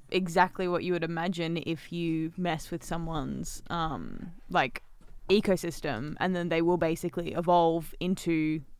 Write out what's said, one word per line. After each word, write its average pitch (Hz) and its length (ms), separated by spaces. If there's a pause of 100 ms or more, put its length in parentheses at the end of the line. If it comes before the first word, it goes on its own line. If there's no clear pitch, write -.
(100)
exactly 185 580
what 175 160
you 180 80
would 170 120
imagine 170 600
if - 280
you 165 440
mess 170 340
with 165 140
someone's, 160 840
um, 156 600 (180)
like, 156 320 (480)
ecosystem, 160 920
and 185 140
then 175 140
they 165 140
will 175 160
basically 165 560
evolve 165 640
into 160 600 (180)